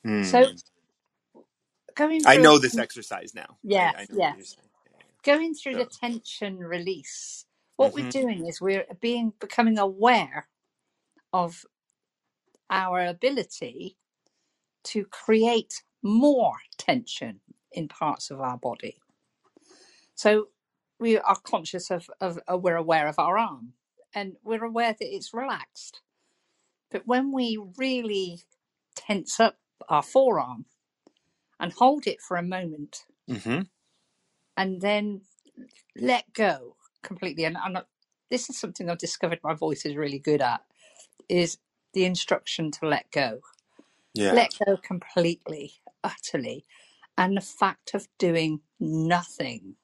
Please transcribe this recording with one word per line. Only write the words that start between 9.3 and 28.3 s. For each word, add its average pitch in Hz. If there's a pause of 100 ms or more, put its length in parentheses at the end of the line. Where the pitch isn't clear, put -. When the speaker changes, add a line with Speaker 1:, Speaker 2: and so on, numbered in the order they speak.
Speaker 2:
becoming 226
aware 196 (840)
of 170 (1040)
our 185
ability 185 (880)
to 208
create 226 (200)
more 233 (220)
tension 120 (320)
in 160
parts -
of 139
our 127
body. - (1160)
So 214 (520)
we 226
are 190
conscious 180
of, 175 (100)
of, 170 (120)
uh, 185
we're 180
aware 160
of 151
our 175
arm 135 (400)
and 196 (100)
we're 220
aware 226
that -
it's -
relaxed. - (880)
But 196
when 254
we 233 (200)
really 214 (560)